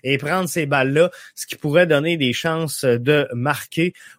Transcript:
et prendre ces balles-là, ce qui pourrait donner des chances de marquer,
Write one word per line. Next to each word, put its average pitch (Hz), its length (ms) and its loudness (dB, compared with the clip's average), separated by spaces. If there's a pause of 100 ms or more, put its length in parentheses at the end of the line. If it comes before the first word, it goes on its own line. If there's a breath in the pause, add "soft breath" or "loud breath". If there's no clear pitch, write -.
et 135 140 0
prendre 165 300 -2
ces 160 180 -4
balles-là, 139 440 2 (240 loud breath)
ce - 140 -12
qui - 80 -12
pourrait 160 320 2
donner 156 280 2
des 131 160 2
chances 160 520 -4
de 131 480 2
marquer, 147 600 -4 (260 loud breath)